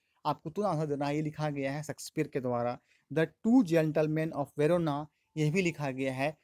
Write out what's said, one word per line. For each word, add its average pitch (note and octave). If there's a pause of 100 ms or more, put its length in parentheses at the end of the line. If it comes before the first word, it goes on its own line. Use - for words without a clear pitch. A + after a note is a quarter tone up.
(260)
आपको D3+
तुरंत G3
आंसर D#3+
देना C#3+
है, C#3+
ये D#3
लिखा D3+
गया C#3
है D3+
शेक्सपियर D3
के C#3+
द्वारा। A#2+ (340)
The D#3+ (200)
Two A#3
Gentlemen D#3
of C#3 (140)
Verona, D#3 (300)
यह D3+
भी F#3+
लिखा D3
गया C3
है C#3